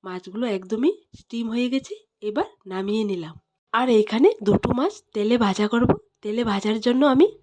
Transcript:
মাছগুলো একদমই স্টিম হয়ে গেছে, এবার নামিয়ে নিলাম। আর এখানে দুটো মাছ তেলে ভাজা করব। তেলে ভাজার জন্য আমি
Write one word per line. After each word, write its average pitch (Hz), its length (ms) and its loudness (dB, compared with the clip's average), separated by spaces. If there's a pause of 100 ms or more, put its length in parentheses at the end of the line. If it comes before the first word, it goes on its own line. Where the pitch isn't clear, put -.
মাছগুলো 185 400 -8 (120)
একদমই 220 360 -2 (260)
স্টিম 233 360 -8
হয়ে 247 160 0
গেছে, 269 240 -4 (340)
এবার 233 180 -2 (200)
নামিয়ে 196 380 -4
নিলাম। 170 300 -6 (400)
আর 247 120 0 (140)
এখানে 226 280 4 (180)
দুটো - 320 2
মাছ 359 140 -2 (200)
তেলে 220 260 0
ভাজা 208 340 2
করব। 233 180 2 (300)
তেলে 214 240 -4
ভাজার 208 360 -2
জন্য 247 220 2 (120)
আমি 302 120 6 (160)